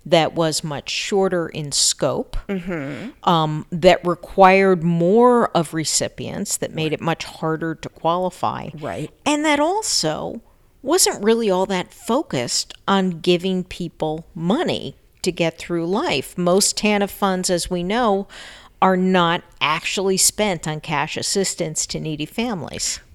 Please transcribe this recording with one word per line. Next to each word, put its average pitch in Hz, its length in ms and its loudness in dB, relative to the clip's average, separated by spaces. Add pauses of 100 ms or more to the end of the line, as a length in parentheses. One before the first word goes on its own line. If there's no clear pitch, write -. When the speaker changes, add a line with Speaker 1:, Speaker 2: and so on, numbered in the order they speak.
Speaker 1:
that 160 280 4
was 160 300 0
much 143 260 -8
shorter 185 580 0
in 147 240 -8
scope, - 640 -2 (140)
Speaker 2:
Mm-hmm. 175 800 -6
Speaker 1:
um, 156 400 2
that 175 360 4
required 190 800 6
more 175 720 4
of 165 180 0
recipients, 156 840 -4
that - 160 -8
made 156 180 -4
it 151 80 -2
much 165 240 -2
harder 160 520 -4
to - 140 -12
qualify. 165 800 -4 (120)
Speaker 2:
Right. 147 300 -8 (120)
Speaker 1:
And 294 220 0
that 294 160 2
also 302 800 -2 (400)
wasn't 294 420 0
really 226 260 2
all 185 180 2
that 185 260 -4
focused - 800 -2 (140)
on 185 340 0
giving 180 420 0
people 160 720 -6
money 170 640 -2 (240)
to 180 100 0
get 165 260 -2
through 170 280 -4
life. 202 520 -2
Most 180 380 2
tanf 208 360 0
funds, 185 380 -2
as 175 200 -2
we 175 140 -2
know, 202 440 0 (540)
are 190 160 6
not 180 440 2 (200)
actually 185 560 0
spent 190 500 0
on 156 140 -4
cash 151 340 -2
assistance - 720 -2
to 160 160 -8
needy 151 240 -6
families. 190 760 -6 (160)